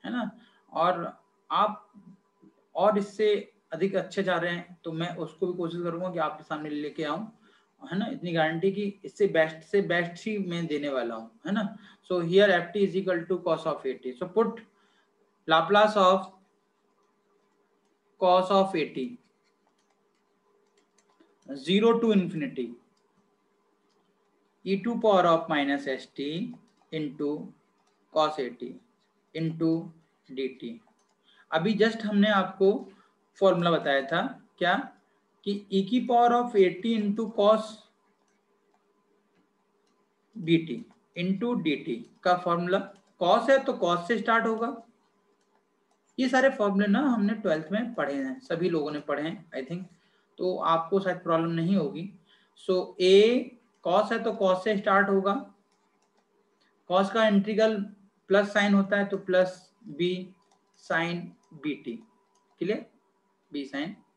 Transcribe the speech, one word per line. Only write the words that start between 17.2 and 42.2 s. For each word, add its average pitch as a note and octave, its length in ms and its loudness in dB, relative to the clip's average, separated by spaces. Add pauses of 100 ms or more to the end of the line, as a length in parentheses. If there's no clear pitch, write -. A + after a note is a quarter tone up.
cos F#3 300 4
of F#3+ 240 2
A D3+ 180 -2
T, B2+ 240 -8 (2250)
zero F#3+ 500 2
to A3+ 120 2
infinity, D3+ 580 -2 (2000)
e G3 180 -2
to A#3 160 -2
power G3 260 6
of E3 240 2
minus C#3+ 380 -2
S C3 180 -6
T C#3 240 -10 (600)
into D3+ 600 -6 (600)
cos D#3 240 0
A B2+ 140 -4
T - 240 -14 (600)
into E3 560 -2 (380)
D C3 180 -6 (140)
T। A#2 180 -12 (720)
अभी E3 260 2
just A3 280 2
हमने G#3 260 4
आपको F#3+ 380 2 (720)
फॉर्मूला F3 300 4
बताया D3+ 360 2
था E3+ 140 -2 (360)
क्या, F3+ 180 2 (680)
कि G3+ 60 -2 (220)
e G3 160 2
की B3 180 2
power A#3+ 280 4
of A#3+ 200 0
A F#3 140 6 (140)
T A3+ 140 0
into G#3 280 -2 (100)
cos G#3+ 360 2 (2750)
B E3 320 2
T A#2+ 100 -8 (380)
into G3 400 -2 (100)
D D3 100 0 (120)
T A#2 100 -4 (260)